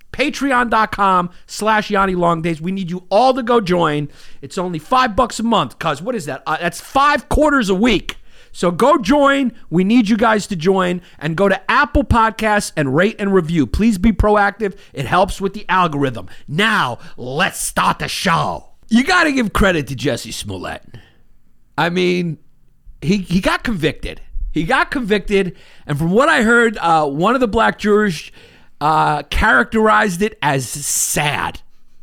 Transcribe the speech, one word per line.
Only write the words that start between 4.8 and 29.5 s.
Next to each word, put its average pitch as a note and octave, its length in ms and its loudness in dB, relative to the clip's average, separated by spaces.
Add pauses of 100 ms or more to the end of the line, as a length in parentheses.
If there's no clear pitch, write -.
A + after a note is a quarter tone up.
five B3+ 340 0
bucks A#3+ 240 -2
a A3 60 -6
month, F#3+ 340 0
'cause D3+ 240 -4
what A#3+ 140 -6
is D3+ 100 -8
that? C#3 180 -10
Uh, D#3 120 -2
that's E3+ 240 -4
five C#4+ 480 0
quarters C#4 400 2
a G3 80 2
week. G#3+ 400 0 (340)
So F3+ 220 -2
go C4 260 4
join. C#4 540 2 (180)
We F3+ 140 2
need A3 240 4
you A3+ 80 4
guys A3 320 0
to G3+ 80 -4
join. F3+ 440 0 (200)
And D#3 160 -4
go G3 120 4
to F#3+ 220 -2
Apple C#4 320 2
Podcasts A3 760 0
and C#3 180 0
rate G3 260 2
and G3+ 120 0
review. E3 360 2
Please G#3 300 2
be G#3+ 120 4
proactive. G3+ 680 0 (160)
It C3+ 140 -8
helps F3+ 340 0
with F#3+ 140 -4
the G#3 140 -12
algorithm. C#3+ 600 0 (200)
Now, F3 500 0 (180)
let's C3+ 440 -4
start - 400 -2
the D3+ 80 -6
show. D3 600 -2 (200)
You A#3 120 6
gotta E4+ 300 2
give B3 220 -2
credit F3 340 2
to C#3 80 -8
Jesse A2+ 340 -4
Smollett. F2 540 -10 (920)
I D#3+ 120 0
mean, F3+ 500 -2 (600)
he, F3 160 0
he F#3 240 -2
got E4 240 -2
convicted. D3+ 560 -4 (320)
He - 100 -2
got C4 280 0
convicted, G3+ 680 -2 (300)
and D3 120 -4
from E3 140 0
what C4 160 4
I D4+ 140 2
heard, A#3 340 4
uh, D#3+ 320 2
one E3+ 260 2
of C4 60 0
the A#3+ 80 2
black G#3+ 300 0
jurors, G#3 520 0 (500)
uh, D3+ 440 2
characterized G#3+ 960 2